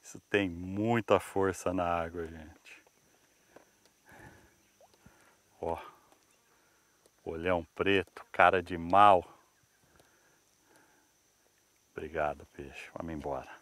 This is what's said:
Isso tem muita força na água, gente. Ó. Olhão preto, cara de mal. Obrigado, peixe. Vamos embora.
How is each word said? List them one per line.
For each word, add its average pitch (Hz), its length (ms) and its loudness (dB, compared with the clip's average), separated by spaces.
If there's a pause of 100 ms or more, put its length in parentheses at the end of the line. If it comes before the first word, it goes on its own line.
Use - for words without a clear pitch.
Isso - 160 -18 (120)
tem 101 180 0
muita 98 720 0
força 95 540 -2
na 87 100 -2
água, 85 420 -4
gente. - 560 -20 (2750)
Ó. 85 180 -4 (1400)
Olhão 85 400 -2 (120)
preto, 95 580 0
cara 90 300 6
de 87 160 -8
mal. 92 440 6 (2750)
Obrigado, 76 540 -6
peixe. - 500 -18
Vamos 82 160 -10
embora. 71 500 -10